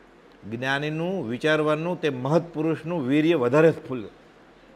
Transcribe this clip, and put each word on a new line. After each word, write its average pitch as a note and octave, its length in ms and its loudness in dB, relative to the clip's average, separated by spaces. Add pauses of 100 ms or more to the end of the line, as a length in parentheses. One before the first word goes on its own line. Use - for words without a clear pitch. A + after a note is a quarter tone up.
(500)
જ્ઞાનીનું D3 800 -4
વિચારવાનું, D#3 720 0
તે D3+ 100 0
મહત્પુરુષનું D#3 1000 -2
વીર્ય D3+ 260 4
વધારે D3 360 4
સ્ફુલ-, B2 380 -6 (680)